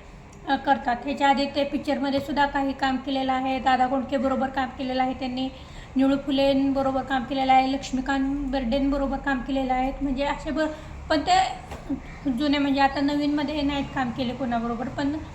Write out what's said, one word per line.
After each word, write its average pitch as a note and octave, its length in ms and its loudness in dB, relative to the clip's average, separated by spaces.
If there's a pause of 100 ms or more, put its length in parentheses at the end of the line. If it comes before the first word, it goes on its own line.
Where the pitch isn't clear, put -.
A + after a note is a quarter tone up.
(480)
अ, C#4 80 2
करतात. C4 480 2
ह्याच्या C#4 240 2
आधी C#4 180 4
ते C#4 180 0
पिक्चरमध्ये C#4 560 -2
सुद्धा C#4+ 260 0
काही C#4 260 0
काम C4+ 240 0
केलेलं C4 360 -2
आहे, C4 260 0
दादा B3+ 280 4
कोंडकेबरोबर C4 640 0
काम C4 200 -2 (100)
केलेलं C4 240 -2
आहे B3+ 120 0
त्यांनी, C4 340 -4 (480)
निळू C4+ 200 4 (100)
फुलेंबरोबर C4+ 760 2
काम C4 220 -2
केलेलं C4 280 2
आहे, C4 200 6
लक्ष्मीकांत C4+ 800 -2
बेर्डेंबरोबर C#4 640 0
काम C4+ 240 0
केलेलं C4 340 0
आहे, B3+ 180 0 (100)
म्हणजे C#4 220 0
असे C#4+ 260 -4
ब-, D4 100 0 (500)
पण D#4 100 2
ते F4+ 120 2 (1080)
जुने D4 200 2
म्हणजे C#4 220 2
आता C4+ 200 2
नवीनमध्ये D4 600 0
नाहीत C#4 240 0 (100)
काम B3+ 160 0
केले B3+ 220 -4
कोणाबरोबर, A#3+ 560 -4
पण C#4+ 240 -2 (220)